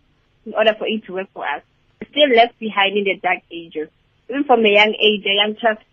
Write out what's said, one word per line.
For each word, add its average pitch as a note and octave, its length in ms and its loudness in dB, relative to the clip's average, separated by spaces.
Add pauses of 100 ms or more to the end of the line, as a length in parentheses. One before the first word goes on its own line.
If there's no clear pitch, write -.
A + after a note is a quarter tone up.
(460)
in G#3+ 80 -14
order G#3+ 240 -2
for - 100 -8
it A3 200 -6
to F3+ 60 -14
work F#3+ 200 -10
for F#3 100 -14
us. D3 180 -8 (380)
We're - 120 -16
still C#4+ 260 2
left A#3 200 4
behind G3+ 400 -2
in G#3 60 0
the F#3+ 180 -2
dark F3+ 180 -2 (120)
ages. E3 380 -12 (400)
Even C#4 160 -4
from A#3+ 180 4
a G#3+ 60 4
young G#3 260 2
age, G#3+ 300 0
a G3+ 100 0
young G#3+ 240 0
child A3 200 0 (140)